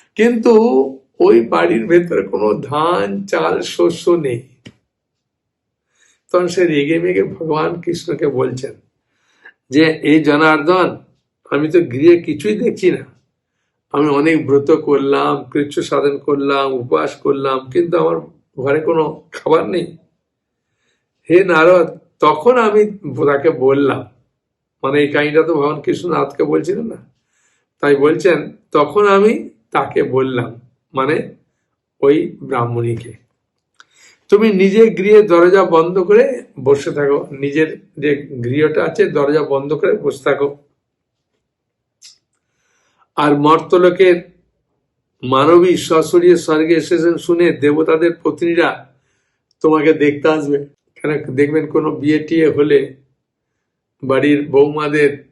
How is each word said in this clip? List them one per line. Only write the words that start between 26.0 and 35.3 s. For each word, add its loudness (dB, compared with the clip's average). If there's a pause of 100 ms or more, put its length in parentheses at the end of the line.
নারদকে -4
বলছিলেন -4
না, -12 (800)
তাই 2
বলছেন, 2 (340)
"তখন 2
আমি 2 (220)
তাকে -2
বললাম," -4 (440)
মানে -2 (840)
ওই 2
ব্রাহ্মণীকে, -6 (1160)
"তুমি 4
নিজে 4
গৃহে 4
দরজা 4